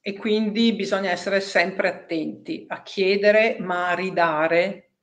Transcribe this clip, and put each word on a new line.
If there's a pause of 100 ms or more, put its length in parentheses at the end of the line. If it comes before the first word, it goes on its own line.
e
quindi
bisogna
essere
sempre
attenti
a
chiedere,
ma
a
ridare (120)